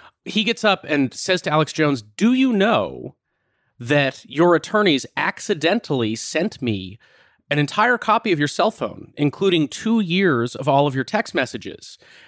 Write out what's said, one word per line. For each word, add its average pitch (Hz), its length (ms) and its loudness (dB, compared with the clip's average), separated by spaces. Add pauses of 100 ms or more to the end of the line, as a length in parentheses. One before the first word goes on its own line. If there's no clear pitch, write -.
(240)
he 180 220 -2
gets 226 180 -2
up 196 240 0
and 143 260 0
says - 280 -2
to - 80 -6
Alex 156 240 0
Jones, 147 280 0
"Do 208 300 0
you 262 220 2
know 160 600 0 (640)
that 135 480 0
your 165 300 4
attorneys 170 500 2 (120)
accidentally 156 960 -2
sent - 460 -6
me 101 360 -4 (520)
an 147 100 0
entire 214 380 2
copy 220 340 0
of 156 80 2
your 143 80 2
cell 208 240 0
phone, - 460 -10
including 165 500 2
two 226 320 -2
years 165 560 0
of 135 140 -2
all 143 180 4
of 131 80 -4
your 131 80 -2
text - 320 -4
messages?" - 600 -6 (300)